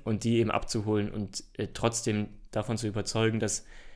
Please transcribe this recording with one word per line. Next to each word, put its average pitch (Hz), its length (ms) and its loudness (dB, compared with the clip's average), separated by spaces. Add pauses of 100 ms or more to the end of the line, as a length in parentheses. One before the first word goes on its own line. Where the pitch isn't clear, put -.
und 107 200 0
die 117 160 4
eben - 120 4
abzuholen 107 600 0
und, - 320 -6 (140)
äh, 104 160 -2
trotzdem 110 540 2 (240)
davon 110 260 0
zu 110 100 -2
überzeugen, 107 520 2
dass 107 260 0 (300)